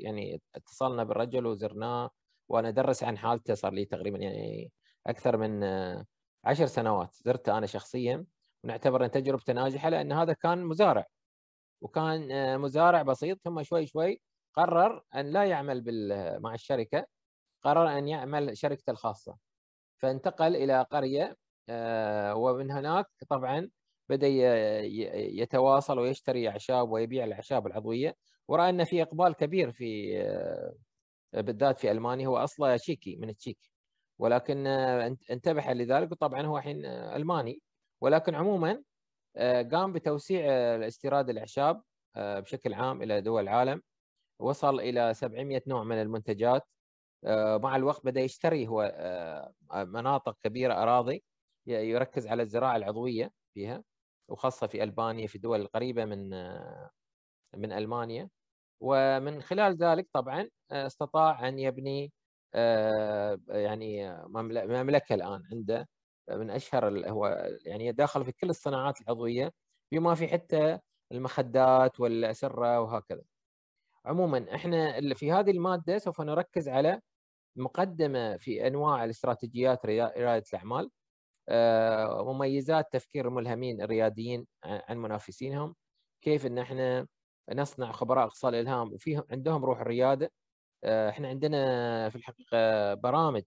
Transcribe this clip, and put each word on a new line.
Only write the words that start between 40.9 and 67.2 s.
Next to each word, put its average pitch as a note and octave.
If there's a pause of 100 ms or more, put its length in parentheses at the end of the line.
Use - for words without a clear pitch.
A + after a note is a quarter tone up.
الأعشاب، C3+ (340)
آه، G2+
بشكل A2
عام B2+
إلى G#2
دول A2
العالم، B2+ (580)
وصل C#3
إلى A#2+
سبعمية C3
نوع B2
من A2
المنتجات. A2 (640)
آه، G#2+
مع C3
الوقت C3+
بدأ C3
يشتري C3+
هو، A2 (140)
آه، E2
مناطق A#2
كبيرة A#2+
أراضي B2 (420)
ي-، B2
يركز A2+
على A2+
الزراعة A#2
العضوية A2+ (240)
فيها، A2 (440)
وخاصة -
في G#2
ألبانيا، A2+
في G#2
الدول A2
القريبة A#2
من، G2
آه، F2+ (680)
من G#2
ألمانيا. A#2 (520)
ومن C3+
خلال F#3+
ذلك E3
طبعا، C#3 (240)
آه، C#3
استطاع D3
أن C3+
يبني، C3+ (420)
آه، G#2+
يعني G#2 (180)
ممل-، A2
مملكة C3
الآن F#2+ (100)
عنده A2+ (420)
من G#2+
أشهر A#2
ال-، G2+
هو G2+ (180)